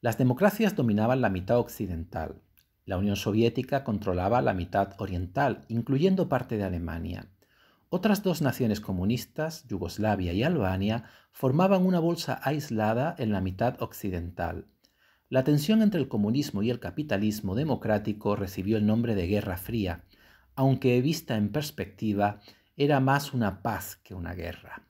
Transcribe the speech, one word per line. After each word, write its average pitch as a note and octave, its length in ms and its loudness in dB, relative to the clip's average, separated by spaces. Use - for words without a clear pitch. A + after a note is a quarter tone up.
Las A#2 180 0
democracias F#3 560 4
dominaban A#2 460 2
la A2 100 4
mitad F#2+ 280 2
occidental. E2+ 840 -6
La F#2+ 120 -4
Unión G2+ 200 0
Soviética A#2 680 0
controlaba G2 580 0
la A#2 120 2
mitad G2 440 -2
oriental, F#2+ 720 -2
incluyendo C#3+ 600 2
parte B2 280 -2
de G2+ 80 -2
Alemania. E2+ 680 -6
Otras G3 320 0
dos D#3+ 200 0
naciones A#2+ 380 0
comunistas, A#2+ 880 -4
Yugoslavia G2 640 -2
y G2 100 0
Albania, A2 640 0
formaban F3+ 560 4
una F3+ 140 4
bolsa E3+ 420 -2
aislada B2+ 760 0
en A#2 120 -2
la G2 100 0
mitad F#2+ 400 -2
occidental. F2 840 -6
La C3 160 2
tensión D3+ 380 4
entre F#3+ 180 4
el B2+ 80 0
comunismo G#2+ 540 0
y A#2 80 2
el A#2+ 100 -4
capitalismo G#2 760 -2
democrático G#2+ 840 0
recibió G2+ 400 -2
el G#2 100 2
nombre A#2 280 2
de F2+ 120 0
Guerra G2 300 0
Fría, F#2+ 480 -4
aunque C3 480 4
vista C#3+ 340 -2
en G#2 140 0
perspectiva, G#2 880 -2
era C#3+ 240 4
más C#3 340 2
una G2+ 280 -2
paz G2 340 -6
que - 180 -18
una F2+ 200 -8
guerra. - 560 -12